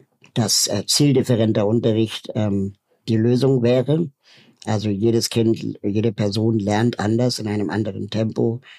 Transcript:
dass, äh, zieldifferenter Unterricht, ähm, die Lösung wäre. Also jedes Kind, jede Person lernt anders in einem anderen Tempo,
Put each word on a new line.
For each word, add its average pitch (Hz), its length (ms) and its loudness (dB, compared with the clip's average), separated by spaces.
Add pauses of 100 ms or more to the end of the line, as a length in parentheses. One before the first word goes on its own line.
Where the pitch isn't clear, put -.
(340)
dass, 104 320 0
äh, 101 180 -2
zieldifferenter 113 800 2
Unterricht, 110 680 0
ähm, 101 400 -2 (340)
die 117 80 2
Lösung 123 460 2
wäre. 131 480 0 (560)
Also 107 240 -2
jedes 110 400 0
Kind, 113 520 -2
jede 107 300 0
Person 110 460 0
lernt 104 400 0
anders 117 400 0
in 113 80 -8
einem 104 240 -2
anderen 101 400 -6
Tempo, 113 500 -2 (180)